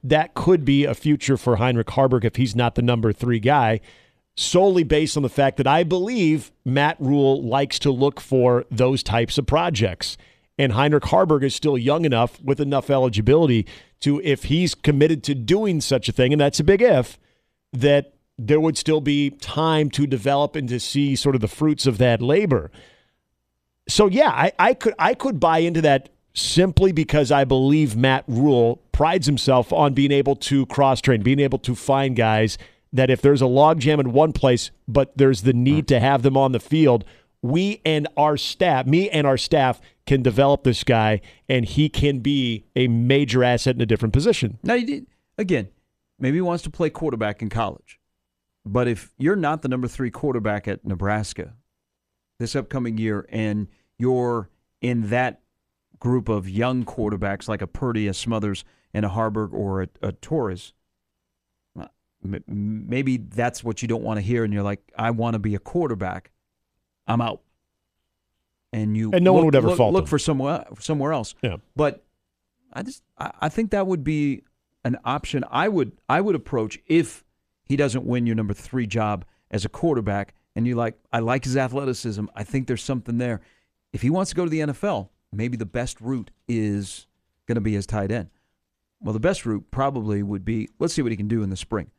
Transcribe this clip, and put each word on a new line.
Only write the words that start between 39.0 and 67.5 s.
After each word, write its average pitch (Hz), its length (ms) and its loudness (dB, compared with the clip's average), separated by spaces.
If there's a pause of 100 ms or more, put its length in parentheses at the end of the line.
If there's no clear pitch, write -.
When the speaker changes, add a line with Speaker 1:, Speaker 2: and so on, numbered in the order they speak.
Speaker 1:
and 147 160 0
our 135 120 2
staff, 131 420 0 (260)
can 139 160 2
develop 135 420 4
this 123 200 0
guy, 110 360 2 (280)
and 127 160 0
he 147 240 0
can 143 320 0
be 123 440 -2 (120)
a 127 120 2
major 123 540 2
asset 123 340 2
in 127 40 -2
a 117 60 0
different 110 260 0
position. 135 500 0
Speaker 2:
Now, 226 120 0
you 240 120 -2
did, 285 200 -8 (320)
again, 170 300 -2 (500)
maybe 135 180 -2
he 185 60 -2
wants 175 220 -4
to 151 60 -12
play 160 200 -2
quarterback 110 520 -6
in 110 60 -4
college. - 500 -6 (680)
But 120 220 0
if - 300 -6
you're 180 180 0
not 156 260 -2
the 139 60 -6
number 127 200 -4
three 123 220 -6
quarterback 110 580 -4
at 98 160 -8
Nebraska 98 720 -6 (840)
this 117 160 -6
upcoming 123 440 -6
year, 107 320 -4
and 107 380 -4 (300)
you're 120 520 -2 (300)
in 117 300 -2
that 123 300 -2 (600)
group 120 280 -2
of 98 200 -4
young 120 360 -2
quarterbacks 104 600 -6
like 101 160 -6
a 92 40 -6
Purdy, 113 420 -4
a 95 60 -4
Smothers, 104 500 -6 (280)
and 107 140 -2
a - 40 -4
Haarberg 107 420 -4
or 95 300 -4
a, 87 60 -8 (140)
a 98 100 -4
Torres. 107 600 -8 (1040)
Uh, - 80 -16 (380)
m-, 95 100 -10 (140)
m-, 104 400 -8
maybe 127 300 -4
that's 113 440 -6
what 113 200 -8
you 117 60 -4
don't 113 140 -4
wanna 110 200 -6
hear, 113 200 -2
and 104 100 -4
you're 101 120 -4
like, 101 160 -6 (180)
"I 113 140 -2
wanna 113 260 -4
be 104 160 -4
a 98 60 -4
quarterback. 98 720 -6 (760)
I'm 117 140 0
out." 117 220 -6 (1300)